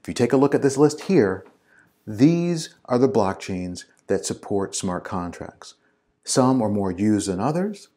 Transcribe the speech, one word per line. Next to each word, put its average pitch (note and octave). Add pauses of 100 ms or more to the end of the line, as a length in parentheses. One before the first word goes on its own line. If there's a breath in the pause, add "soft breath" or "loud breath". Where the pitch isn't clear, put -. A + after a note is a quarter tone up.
If -
you B2+
take A#2+
a -
look C#3
at C3+
this C3
list D3
here, G2+ (600 soft breath)
these E3 (120)
are B2+
the C3+
blockchains F#2+ (220 soft breath)
that G2
support -
smart F2+
contracts. - (500)
Some C3
are G#2+
more G2
used G2
than F#2
others. F3